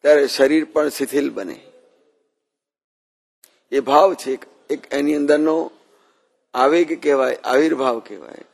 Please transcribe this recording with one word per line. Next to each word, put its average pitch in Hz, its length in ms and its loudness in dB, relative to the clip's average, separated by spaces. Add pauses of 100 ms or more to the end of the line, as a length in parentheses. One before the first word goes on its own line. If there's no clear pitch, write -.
ત્યારે 143 260 4
શરીર 147 380 0
પણ 151 240 -2
શિથિલ 139 400 -4
બને. 92 420 -12 (2000)
એ 135 80 0
ભાવ 147 340 4
છે, 131 180 -8
એક, - 140 -8 (240)
એક - 240 -8
એની 147 220 0
અંદરનો 151 560 0 (800)
આવેગ 151 500 0
કહેવાય, 135 320 0
આવિર્ભાવ 131 640 0
કહેવાય 92 440 -20 (100)